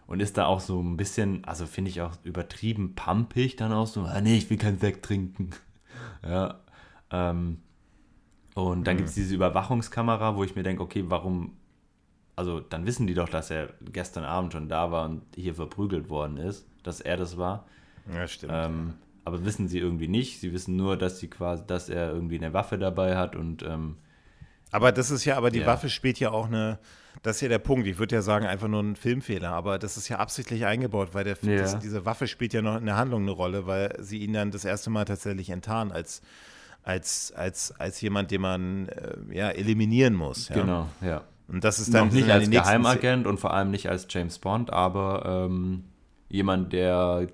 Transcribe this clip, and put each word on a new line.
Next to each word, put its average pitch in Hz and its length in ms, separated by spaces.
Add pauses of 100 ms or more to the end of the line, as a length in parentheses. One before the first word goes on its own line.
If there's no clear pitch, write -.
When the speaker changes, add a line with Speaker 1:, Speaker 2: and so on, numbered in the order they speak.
Speaker 1:
und 95 140
ist 101 180
da 92 80
auch 95 140
so 92 200
ein 87 160
bisschen, 98 480
also 82 220
finde 95 240
ich 87 100
auch 85 120 (120)
übertrieben 92 680
pampig 120 640
dann 110 140
auch 110 160
so, 104 160
„Ah, 95 200
nee, 110 160
ich - 100
will 110 80
keinen 104 220
Sekt 98 260
trinken.“ 95 460 (360)
<laughs> - 360
Ja, 92 380 (500)
ähm, 87 480 (960)
und 90 320
dann 92 80
Speaker 2:
Mhm. 90 40
Speaker 1:
gibt's 80 160
diese 98 200
Überwachungskamera, 110 1000
wo 98 80
ich 92 120
mir 95 60
denke, 92 200
okay, 92 260
warum, 87 480 (800)
also 87 240
dann 80 260
wissen 120 200
die 87 80
doch, 85 140
dass 80 220
er 78 240 (180)
gestern 90 320
Abend 87 300
schon 78 140
da 82 220
war 82 160
und 80 160 (120)
hier 90 200
verprügelt 82 540
worden 73 300
ist, 92 280 (160)
dass 85 200
er 87 160
das 87 180
war. 90 300 (460)
Speaker 2:
Ja, 85 140
stimmt. 80 280
Speaker 1:
Ähm, 82 400 (320)
aber 87 180
wissen 104 240
sie 90 120
irgendwie 85 280
nicht. 120 320
Sie 87 120
wissen 90 240
nur, 95 200
dass 90 220
sie 82 100
quasi, 87 380
dass 90 240
er 85 220
irgendwie 85 260
eine 80 160
Waffe 98 240
dabei 92 400
hat 87 180
und, 82 260
ähm, 80 340 (760)
Speaker 2:
Aber 117 200
das 123 180
ist 135 140
ja, 139 120
aber 120 140
die 117 100
Speaker 1:
Ja. - 60
Speaker 2:
Waffe 120 240
spielt - 300
ja 117 100
auch 110 160
eine, 110 320 (440)
das 110 140
ist - 60
ja 131 60
der 113 100
Punkt. 127 300
Ich 87 100
würde 110 160
ja 110 80
sagen, 104 240
einfach 98 220
nur 104 140
ein 104 140
Filmfehler, 117 540
aber 90 300
das 104 160
ist 104 120
ja 104 100
absichtlich 113 460
eingebaut, 104 480
weil 98 120
der 101 100
F-, 104 120
Speaker 1:
Ja. 101 140
Speaker 2:
das, 98 200
diese 104 240
Waffe 113 240
spielt - 260
ja 110 80
noch 110 140
in 117 100
der 104 100
Handlung 120 260
eine 98 100
Rolle, 90 340
weil 98 340
sie 101 180
ihn 104 140
dann 104 200
das 101 120
erste 101 260
Mal 107 160
tatsächlich 95 440
enttarnen 107 420
als, 85 300 (600)
als, - 480
als, - 480
als - 200
jemand, 101 300
den 95 120
man, 92 460
äh, - 280 (160)
ja, 98 180
eliminieren 110 640
muss, 76 360
ja. - 40
Speaker 1:
Genau, 90 320 (160)
ja. 82 220 (240)
Speaker 2:
Und 92 160
das 107 160
ist 110 120
Speaker 1:
Noch - 60
Speaker 2:
dann 107 60
Speaker 1:
nicht 107 100
Speaker 2:
sind 127 140
dann 104 80
Speaker 1:
als 104 80
Speaker 2:
die 104 60
nächsten 110 140
Speaker 1:
Geheimagent 120 640
und 101 140
vor - 120
allem 98 200
nicht 95 180
als 92 180
James 85 300
Bond, 113 340
aber, 92 720
ähm, 92 380 (440)
jemand, 95 440
der 90 600